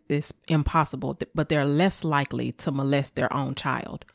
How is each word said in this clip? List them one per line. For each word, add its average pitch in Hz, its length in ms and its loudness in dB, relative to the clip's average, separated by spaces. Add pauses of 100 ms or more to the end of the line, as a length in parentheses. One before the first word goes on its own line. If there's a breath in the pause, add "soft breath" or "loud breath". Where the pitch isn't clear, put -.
it's 147 260 -2 (140)
impossible, 147 680 2
th-, - 180 -8
but 156 160 0
they're 147 160 2
less 156 380 2
likely 135 500 0
to - 180 -4
molest 139 440 0
their 135 180 0
own 139 220 -2
child, - 600 -6